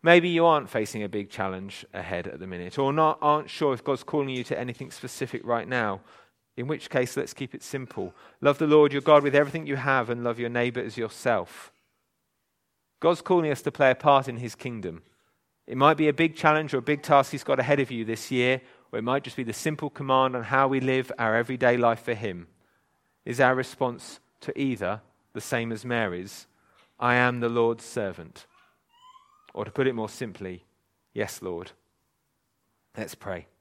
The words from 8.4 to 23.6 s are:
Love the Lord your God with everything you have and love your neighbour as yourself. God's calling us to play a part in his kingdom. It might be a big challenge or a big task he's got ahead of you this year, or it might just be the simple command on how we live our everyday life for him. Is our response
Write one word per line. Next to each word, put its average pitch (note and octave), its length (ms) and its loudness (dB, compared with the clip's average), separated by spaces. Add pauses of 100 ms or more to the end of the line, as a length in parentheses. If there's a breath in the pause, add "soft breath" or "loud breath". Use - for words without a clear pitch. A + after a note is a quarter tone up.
Love C#3 160 4
the D#3+ 100 0
Lord D3 260 8
your C#3 100 -4
God D3 200 8
with C#3 120 0
everything D3 320 2
you C#3 100 -4
have C3 320 0
and A#2+ 160 -4
love A#2 140 -2
your A#2+ 100 -4
neighbour A#2+ 320 -2
as G#2 160 -8
yourself. A2 760 -4 (1300)
God's E3 220 2
calling E3+ 300 2
us C3+ 120 -2
to C#3 80 -2
play C3 200 4
a B2+ 40 4
part C#3 320 4
in A#2+ 120 -8
his A#2+ 160 -10
kingdom. G2 480 -10 (640)
It B2+ 100 -10
might D3 220 6
be D#3 100 4
a C#3+ 60 2
big D#3+ 200 0
challenge D#3 380 2
or C3+ 60 0
a A#2+ 40 -2
big D3 200 -2
task C#3+ 300 4
he's C#3 120 -8
got C3+ 160 0
ahead C#3 200 2
of C3 100 -2
you A2+ 160 -6
this A2+ 240 -6
year, B2+ 320 2 (300 soft breath)
or A2 60 -6
it A2 40 -4
might C3 200 0
just - 140 -12
be C3+ 60 -6
the A2+ 100 -6
simple D3+ 380 -4
command C3 440 2
on A#2+ 100 -4
how C3+ 220 2
we C3 140 0
live C3 380 0
our A2+ 180 2
everyday B2 400 2
life A#2 240 2
for A#2+ 140 -4
him. F#2+ 340 -8 (800)
Is A#2+ 120 -6
our C3 160 4
response B2+ 680 -6 (200)